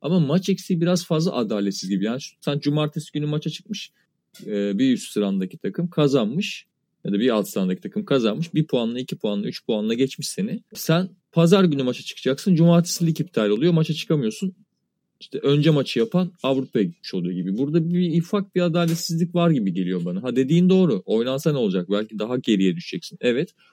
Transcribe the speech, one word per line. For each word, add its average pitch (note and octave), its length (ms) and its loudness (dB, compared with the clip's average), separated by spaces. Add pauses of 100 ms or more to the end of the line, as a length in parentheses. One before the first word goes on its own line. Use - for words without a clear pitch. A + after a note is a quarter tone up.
Ama E3+ 180 2
maç E3 300 2
eksiği F#3 320 -2
biraz F3 240 0
fazla D#3+ 280 0
adaletsiz G2+ 560 -2
gibi. G2 160 0
Yani A#2+ 160 -4
şu, - 200 -18
sen C#3+ 180 -2
cumartesi D3 540 -2
günü D3+ 120 -4
maça D3+ 240 -4
çıkmış, - 420 -12 (540)
e, G2+ 340 -2
bir C3 140 4
üst - 180 -4
sıramdaki G2 460 -2
takım E3+ 320 -4
kazanmış C#3 760 0 (400)
ya G2 80 -2
da G2 60 0
bir B2 100 2
alt G#2 200 2
sıramdaki F#2 320 -2
takım G#2 240 -6
kazanmış. B2 480 0
Bir D#3 140 0
puanla, A#2 320 -2
iki - 180 -8
puanla, G#2 300 -2
üç - 180 -10
puanla A2 280 0
geçmiş C3+ 360 -2
seni. C3 340 -6 (100)
Sen F3+ 360 0 (220)
pazar E3+ 320 6
günü C#3+ 200 2
maça B2 200 -4
çıkacaksın. - 520 -2
Cumartesi E3+ 520 4
lig D#3+ 120 -2
iptal A2 300 -2
oluyor. C#3 240 2
Maça D#3+ 200 0
çıkamıyorsun. D3+ 600 -4 (640)
İşte - 180 -10
önce C#3+ 300 4
maçı C#3+ 300 2
yapan F3 320 0 (120)
Avrupa'ya C3 420 0
gitmiş - 280 -10
oluyor F2+ 220 -4
gibi. F#2 220 -4
Burada D#3+ 360 0
bir F3 280 2
ufak G3+ 340 -4
bir F3+ 60 2
adaletsizlik E3+ 720 -2
var E3+ 160 4
gibi G#2 220 0
geliyor F2+ 320 -2
bana. F2+ 180 -4
Ha B2+ 120 -4
dediğin D#3+ 340 4
doğru. F3+ 360 4
Oynansa B2+ 460 0
ne C#3+ 60 0
olacak? F#2+ 340 0
Belki G#2+ 280 -2
daha A#2 180 -2
geriye F#2+ 380 2
düşeceksin. - 460 -10
Evet. B2 320 0 (200)